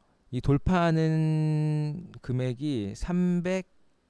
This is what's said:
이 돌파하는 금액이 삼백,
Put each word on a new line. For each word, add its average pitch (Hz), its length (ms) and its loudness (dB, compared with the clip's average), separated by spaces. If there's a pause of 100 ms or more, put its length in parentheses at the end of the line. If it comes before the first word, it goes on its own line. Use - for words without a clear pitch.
(320)
이 123 80 -4
돌파하는 156 1700 2 (120)
금액이 127 720 -4
삼백, 180 720 -2 (420)